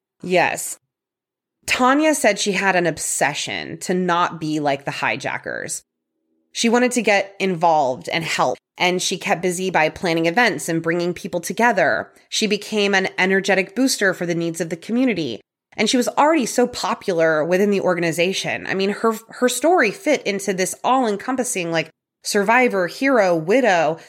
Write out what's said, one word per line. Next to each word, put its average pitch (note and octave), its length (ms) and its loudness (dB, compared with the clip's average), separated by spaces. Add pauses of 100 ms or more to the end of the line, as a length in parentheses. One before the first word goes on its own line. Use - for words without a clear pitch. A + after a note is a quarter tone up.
(220)
Yes. F3 560 0 (880)
Tanya C#4+ 480 2
said G#3+ 240 2
she G3+ 140 -2
had F#3+ 240 0
an F3 100 2
obsession C#3 920 -4
to - 160 -4
not F3 440 0
be D#3 220 -4
like C#3+ 240 -2
the D3+ 60 -6
hijackers. A2+ 920 -6 (680)
She - 160 0
wanted A#3+ 240 2
to B3 100 0
get G3+ 380 0
involved E3 680 0
and E3 120 -2
help, D#3+ 360 0 (180)
and F3+ 240 0
she F#3 160 -4
kept G3 240 -2
busy F#3 300 -2
by D#3 180 2
planning E3 380 -2
events F3 420 0
and E3 140 0
bringing F3 320 -2
people F3 260 -8
together. F3+ 720 0 (160)
She - 180 -2
became G3+ 480 0
an F#3+ 140 2 (100)
energetic F#3+ 560 0
booster A#3 380 2
for F3+ 140 -6
the E3+ 80 -2
needs E3+ 260 -4
of E3+ 80 -4
the F3 80 -6
community. G3+ 640 -2 (360)
And G#3+ 140 0
she C4+ 60 2
was A#3+ 120 0
already D4 380 2
so A#3+ 200 2
popular E3 800 0
within F#3 260 2
the G3 100 2
organization. E3+ 840 0
I - 80 -2
mean, G3 160 0
her, A3+ 240 0 (160)
her - 180 0
story C#4+ 420 2
fit - 360 -2
into G3 280 -2
this F3+ 200 -2 (100)
all-encompassing, A3+ 880 -2
like, D#3+ 180 -2 (320)
survivor, G3+ 640 2
hero, G#3 480 2
widow, E3+ 640 2 (100)